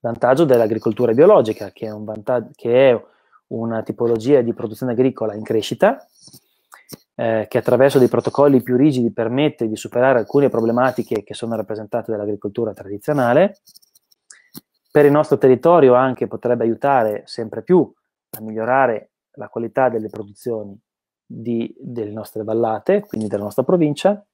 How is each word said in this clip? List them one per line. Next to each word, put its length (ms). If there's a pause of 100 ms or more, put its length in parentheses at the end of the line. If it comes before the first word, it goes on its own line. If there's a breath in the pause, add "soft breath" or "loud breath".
Vantaggio 440
dell'agricoltura 680
biologica, 580
che 160
è 60
un 100
vantag-, 540
che 340
è 140 (480 soft breath)
una 300
tipologia 580
di 140
produzione 380
agricola 420
in 80
crescita, 640 (1080 loud breath)
eh, 340
che 100
attraverso 400
dei 100
protocolli 540
più 140
rigidi 360
permette 560
di 80
superare 420
alcune 300
problematiche 720
che 120
sono 220
rappresentate 540
dall'agricoltura 600
tradizionale. 880 (1300 soft breath)
Per 140
il 60
nostro 280
territorio 560
anche 320
potrebbe 380
aiutare 600
sempre 360
più 280 (400)
a 100
migliorare 720 (200)
la 160
qualità 400
delle 200
produzioni 720 (460)
di, 540
delle 340
nostre 320
vallate, 560
quindi 260
della 180
nostra 180
provincia. 720